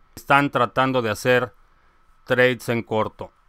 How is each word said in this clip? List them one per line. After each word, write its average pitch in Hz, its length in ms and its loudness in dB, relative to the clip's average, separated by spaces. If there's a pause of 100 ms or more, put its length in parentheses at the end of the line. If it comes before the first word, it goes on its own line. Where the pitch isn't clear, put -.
(160)
están 143 340 2
tratando 127 500 0
de 113 80 -2
hacer 120 460 -2 (720)
trades 127 420 0
en 117 140 -2
corto. 107 500 -6 (160)